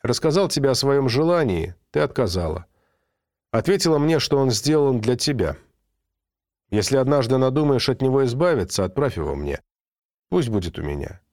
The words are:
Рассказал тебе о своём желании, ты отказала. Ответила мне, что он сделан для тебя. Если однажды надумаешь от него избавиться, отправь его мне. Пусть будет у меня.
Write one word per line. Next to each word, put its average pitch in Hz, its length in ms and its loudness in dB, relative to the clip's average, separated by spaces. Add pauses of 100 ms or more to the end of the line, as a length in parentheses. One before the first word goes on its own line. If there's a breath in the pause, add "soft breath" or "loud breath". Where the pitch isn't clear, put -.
Рассказал 156 480 0
тебе 135 220 0
о 123 40 2
своём 139 320 2
желании, 123 680 0 (160)
ты 151 100 0
отказала. 87 640 -2 (880)
Ответила 160 480 2
мне, 151 200 2
что 143 180 0
он 135 140 2
сделан 139 480 2
для 117 160 0
тебя. 98 400 -2 (1120)
Если 104 280 0
однажды 131 400 2
надумаешь 131 520 2
от 127 120 -2
него 135 240 2
избавиться, 123 600 0
отправь 135 320 -4
его 76 180 -4
мне. 71 260 -6 (680)
Пусть 165 200 0
будет 87 300 -4
у 78 40 -6
меня. 73 380 -8 (100)